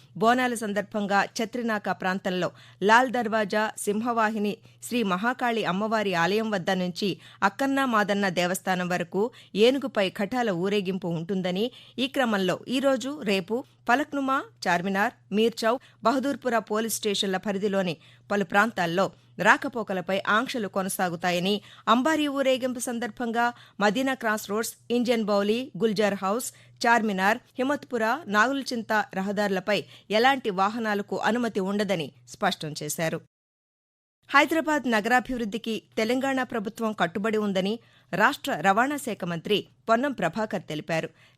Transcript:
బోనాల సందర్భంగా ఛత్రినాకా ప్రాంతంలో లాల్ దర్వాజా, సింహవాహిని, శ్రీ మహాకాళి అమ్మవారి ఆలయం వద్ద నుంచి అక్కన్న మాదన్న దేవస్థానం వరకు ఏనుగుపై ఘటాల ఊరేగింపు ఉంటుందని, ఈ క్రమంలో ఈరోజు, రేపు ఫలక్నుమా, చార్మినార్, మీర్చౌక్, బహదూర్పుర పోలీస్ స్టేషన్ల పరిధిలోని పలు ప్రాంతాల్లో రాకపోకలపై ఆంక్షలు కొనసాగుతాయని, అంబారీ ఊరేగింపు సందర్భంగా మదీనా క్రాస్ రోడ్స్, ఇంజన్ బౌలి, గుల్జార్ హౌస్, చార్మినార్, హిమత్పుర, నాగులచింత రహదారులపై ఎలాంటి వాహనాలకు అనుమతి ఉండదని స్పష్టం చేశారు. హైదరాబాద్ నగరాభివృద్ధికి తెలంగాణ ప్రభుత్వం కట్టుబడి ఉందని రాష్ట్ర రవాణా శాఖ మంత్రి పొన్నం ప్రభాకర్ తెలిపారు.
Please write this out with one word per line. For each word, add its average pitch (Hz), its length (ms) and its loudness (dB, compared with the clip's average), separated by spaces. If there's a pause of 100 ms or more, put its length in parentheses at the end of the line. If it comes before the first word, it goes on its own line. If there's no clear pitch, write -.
(160)
బోనాల 240 380 2
సందర్భంగా 202 680 0
ఛత్రినాకా 220 680 -4
ప్రాంతంలో 185 580 -2 (320)
లాల్ 233 280 8
దర్వాజా, 214 680 -2
సింహవాహిని, 220 800 -2 (260)
శ్రీ 240 200 -2
మహాకాళి 226 600 0
అమ్మవారి 202 500 0
ఆలయం 202 360 2
వద్ద 185 200 -2
నుంచి 180 480 -2 (240)
అక్కన్న 269 420 0
మాదన్న 202 440 2
దేవస్థానం 180 600 -2
వరకు 185 420 -2 (240)
ఏనుగుపై 226 540 2
ఘటాల 226 420 -2
ఊరేగింపు 190 580 -2
ఉంటుందని, 180 600 -2 (280)
ఈ 254 80 0
క్రమంలో 214 640 0
ఈరోజు, 269 540 0
రేపు 208 420 -2 (240)
ఫలక్నుమా, 277 540 0 (260)
చార్మినార్, 190 440 0 (200)
మీర్చౌక్, 226 500 0 (220)
బహదూర్పుర 247 540 0
పోలీస్ 214 360 -2
స్టేషన్ల 196 420 -2
పరిధిలోని 190 600 -2 (340)
పలు 202 140 0
ప్రాంతాల్లో 190 680 2 (280)
రాకపోకలపై 196 920 2
ఆంక్షలు 220 400 0
కొనసాగుతాయని, 185 920 -2 (280)
అంబారీ 294 380 4
ఊరేగింపు 262 520 0
సందర్భంగా 240 720 -2 (280)
మదీనా 247 340 2
క్రాస్ 220 360 -2
రోడ్స్, 220 240 -4 (160)
ఇంజన్ 233 340 2
బౌలి, 208 540 0
గుల్జార్ 208 360 2
హౌస్, 196 380 -4 (340)
చార్మినార్, 214 520 2 (200)
హిమత్పుర, 254 460 -2 (220)
నాగులచింత 233 680 0 (220)
రహదారులపై 196 680 0 (260)
ఎలాంటి 240 400 2
వాహనాలకు 202 680 -2
అనుమతి 226 420 0
ఉండదని 185 520 -2 (160)
స్పష్టం 170 540 -4
చేశారు. 160 380 -4 (1120)
హైదరాబాద్ 294 600 2
నగరాభివృద్ధికి 226 920 0 (140)
తెలంగాణ 262 460 0
ప్రభుత్వం 226 500 -4
కట్టుబడి 208 460 -2
ఉందని 202 400 0 (340)
రాష్ట్ర 247 480 0
రవాణా 226 360 2
శాఖ 220 280 -8
మంత్రి 175 420 -2 (220)
పొన్నం 247 240 2
ప్రభాకర్ 190 500 -2
తెలిపారు. 160 460 -4 (300)